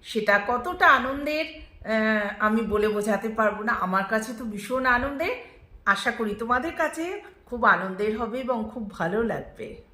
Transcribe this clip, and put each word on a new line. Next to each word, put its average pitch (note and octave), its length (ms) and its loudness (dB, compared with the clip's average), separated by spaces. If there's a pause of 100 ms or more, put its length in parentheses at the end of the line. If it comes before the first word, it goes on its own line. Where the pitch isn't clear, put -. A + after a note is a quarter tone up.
সেটা G3+ 440 2
কতটা F4 400 2
আনন্দের, C#4+ 580 2
আহ, A3 920 -2
আমি A3 220 4
বলে G#3 260 2
বোঝাতে G#3 420 0
পারবো G#3+ 340 2
না। A#3 100 0
আমার F#3 360 0
কাছে A3 300 -2
তো B3+ 60 -8
ভীষণ A#3 400 -4
আনন্দের, C#4 500 0 (500)
আশা G3+ 260 2
করি G#3+ 280 -2
তোমাদের B3 320 0
কাছে E4+ 500 -2 (240)
খুব A#3 200 -2
আনন্দের F#3+ 520 2
হবে A#3+ 220 -4
এবং A#3 340 -4
খুব G#3+ 180 -10
ভালো F#3 320 -2
লাগবে। C#3 520 -6 (180)